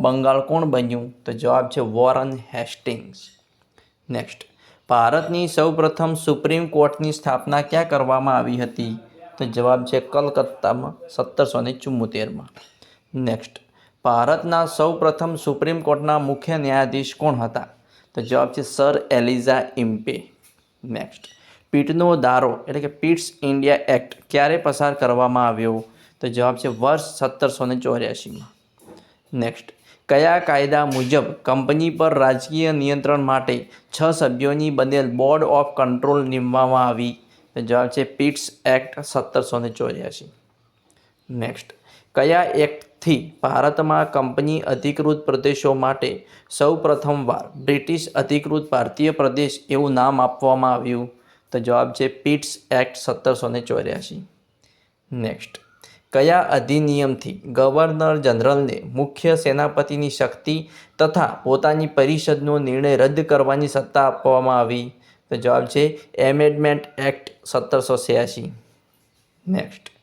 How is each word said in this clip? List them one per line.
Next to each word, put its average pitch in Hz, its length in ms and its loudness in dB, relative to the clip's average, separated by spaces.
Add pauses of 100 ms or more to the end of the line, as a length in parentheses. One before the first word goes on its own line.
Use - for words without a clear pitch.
Bengal 131 400 2
કોણ 160 220 0
બન્યું? 120 500 -2 (100)
તો 127 80 -6
જવાબ 123 360 0
છે - 120 -4
વોરન 127 580 0 (160)
હેસ્ટિંગ્સ. 117 760 -10 (800)
નેક્સ્ટ, - 340 -10 (440)
ભારતની 156 600 2
સૌપ્રથમ 160 680 0
સુપ્રીમ 156 540 -2
કોર્ટની 151 440 0
સ્થાપના 143 500 -2
ક્યાં 160 260 0
કરવામાં 135 480 2
આવી 123 200 -2
હતી? 120 400 -6 (420)
તો 143 60 -6
જવાબ 120 400 2
છે 131 160 0
કલકત્તામાં 135 920 -2 (140)
સત્તરસો - 520 -2
ને 120 120 -4
ચુમ્મોતેરમાં. 120 760 -6 (680)
નેક્સ્ટ, 123 460 -6 (440)
ભારતના 160 600 2
સૌપ્રથમ 160 720 0
સુપ્રીમ 156 460 -4
કોર્ટના 147 360 0
મુખ્ય 143 400 -4
ન્યાયાધીશ 135 560 -2
કોણ 151 200 0
હતા? 120 320 -6 (480)
તો 127 60 -6
જવાબ 127 320 0
છે 143 100 -6
સર 143 380 0 (100)
એલિઝા 127 520 2 (140)
ઇમ્પે. 113 540 -4 (540)
નેક્સ્ટ, - 380 -12 (480)
પિટનો 160 460 2
ધારો 123 420 2 (100)
એટલે 147 120 -6
કે 143 60 -4
પિટ્સ 165 460 -2 (100)
ઇન્ડિયા 139 360 2 (100)
એક્ટ 131 280 0 (140)
ક્યારે 147 260 2
પસાર 143 380 0
કરવામાં 123 540 2
આવ્યો? 113 360 -2 (360)
તો 131 80 -6
જવાબ 123 280 0
છે 156 120 -6
વર્ષ 127 320 0
સત્તરસો - 640 -4
ને 127 100 -2
ચોર્યાસીમાં. 120 720 -6 (840)
નેક્સ્ટ, 117 400 -6 (360)
કયા 160 300 6
કાયદા 147 480 2
મુજબ 131 380 2 (180)
કંપની 139 480 0
પર 160 240 0
રાજકીય 160 580 2
નિયંત્રણ 143 480 0
માટે 131 500 -2 (220)
છ - 180 -4
સભ્યોની 143 600 0
બનેલ 135 360 2
Board 135 360 2
of 143 240 4 (140)
Control 135 480 2
નીમવામાં 127 600 2
આવી? 120 280 -4 (380)
તો - 60 -6
જવાબ 120 280 2
છે 131 160 -2
પિટ્સ - 480 -2 (120)
એક્ટ 131 360 0
સત્તરસો 127 580 -2
ને 117 120 -4
ચોર્યાસી. - 600 -8 (1000)
નેક્સ્ટ, 120 420 -10 (420)
કયા 165 280 4
એક્ટથી - 1000 -2
ભારતમાં 151 720 2
કંપની 147 480 -2
અધિકૃત 147 680 -2
પ્રદેશો 139 480 0
માટે 131 520 -2 (240)
સૌ 151 260 2
પ્રથમવાર 143 880 -2
બ્રિટિશ 147 480 -2
અધિકૃત 147 580 -2
ભારતીય 135 400 0
પ્રદેશ 143 500 0 (100)
એવું 139 220 0
નામ 127 280 2
આપવામાં 131 540 2
આવ્યું? 120 360 -4 (420)
તો 127 60 -2
જવાબ 120 340 0
છે 131 160 -2
પિટ્સ 143 500 -2 (120)
એક્ટ 127 260 0
સત્તરસો 123 520 -2
ને 120 120 -4
ચોર્યાસી. - 640 -6 (920)
નેક્સ્ટ, - 460 -8 (540)
કયા 160 280 4
અધિનિયમથી 139 1040 0
ગવર્નર 156 720 2
જનરલને 135 680 2
મુખ્ય 143 520 0
સેનાપતિની 147 720 0
શક્તિ 156 600 -4 (280)
તથા 156 460 2
પોતાની 151 420 2
પરિષદનો 147 720 0
નિર્ણય 135 380 2
રદ 139 240 4
કરવાની 143 480 2
સત્તા 135 380 0
આપવામાં 131 520 2
આવી? 120 340 -2 (380)
તો 127 60 -4
જવાબ 123 280 2
છે 151 340 0 (200)
એમેન્ડમેન્ટ 147 840 2
એક્ટ 139 300 -4 (160)
સત્તરસો 127 500 0
છ્યાસી. 120 560 -2 (960)
નેક્સ્ટ, - 420 -6 (120)